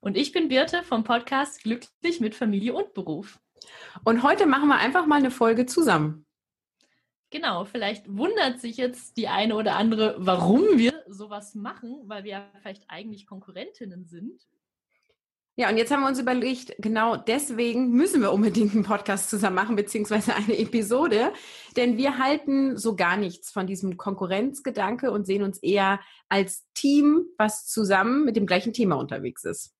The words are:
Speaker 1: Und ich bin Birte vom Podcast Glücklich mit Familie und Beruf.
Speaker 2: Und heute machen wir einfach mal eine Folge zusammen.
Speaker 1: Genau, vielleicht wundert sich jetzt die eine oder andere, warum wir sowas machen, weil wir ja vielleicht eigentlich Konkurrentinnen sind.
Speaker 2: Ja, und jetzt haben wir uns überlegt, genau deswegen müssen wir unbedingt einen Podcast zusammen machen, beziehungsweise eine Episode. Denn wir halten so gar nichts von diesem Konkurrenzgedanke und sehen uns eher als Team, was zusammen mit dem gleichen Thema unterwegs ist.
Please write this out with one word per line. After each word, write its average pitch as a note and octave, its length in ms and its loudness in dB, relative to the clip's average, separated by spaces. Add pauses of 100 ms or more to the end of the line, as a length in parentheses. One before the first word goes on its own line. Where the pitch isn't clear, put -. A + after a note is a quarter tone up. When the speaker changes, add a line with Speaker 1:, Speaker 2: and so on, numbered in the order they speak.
Speaker 1:
Und G3 140 -2
ich C#4+ 160 -2
bin D#4+ 160 -2
Birte E4 340 0
vom A3+ 220 -2
Podcast C4+ 580 -2
Glücklich E4 560 -6
mit G#3+ 160 -4
Familie G#3+ 380 -2
und G4 200 -6
Beruf. F3 460 -10 (640)
Speaker 2:
Und A3+ 180 2
heute F4+ 260 4
machen C#4+ 200 4
wir C#4 80 6
einfach D#4 300 2
mal D4+ 100 4
eine C4+ 160 4
Folge A3+ 340 2
zusammen. D#3+ 600 2 (1040)
Speaker 1:
Genau, C#4+ 320 -4
vielleicht G#3 500 -6
wundert C#4 460 -2
sich A#3 160 -10
jetzt B3 400 -6
die A3+ 140 -4
eine G#3+ 260 0
oder G#3+ 220 0
andere, A3 420 2
warum F#3 420 4 (140)
wir C4 320 2
sowas G#3 480 -16
machen, B3 480 -14
weil G3+ 220 -14
wir G#3 60 -12
ja G3+ 200 -14 (100)
vielleicht - 280 -16
eigentlich G3+ 360 -14
Konkurrentinnen F#3+ 800 -16
sind. E3+ 400 -16 (1080)
Speaker 2:
Ja, A#3 140 -2
und A3 80 2
jetzt A3+ 120 0
haben C#4 120 0
wir C4+ 80 2
uns B3+ 100 -2
überlegt, B3+ 600 -2
genau A3 360 0
deswegen A#3+ 760 -2
müssen D4+ 300 4
wir F#3+ 120 2
unbedingt G#3 400 2
einen G#3+ 100 4
Podcast G3+ 460 -2
zusammen G3 260 0
machen, G#3 220 0
beziehungsweise G#3 580 -2
eine G#3 220 0
Episode. A#3 720 2 (460)
Denn A#3+ 200 2
wir C4 200 0
halten C4+ 600 0
so G#3+ 200 -2
gar F3+ 180 2
nichts F#3+ 360 -6
von F#3+ 160 -4
diesem F#3 280 -4
Konkurrenzgedanke G#3 1160 -4
und G3+ 140 -2
sehen G3 180 0
uns G3 160 -4
eher G3 420 0 (260)
als G3 460 -2
Team, D4 520 4 (120)
was G#3+ 300 0
zusammen A3 580 2
mit A3 100 0
dem G#3 120 2
gleichen F#3 260 0
Thema F#3 240 2
unterwegs - 480 -8
ist. - 340 -10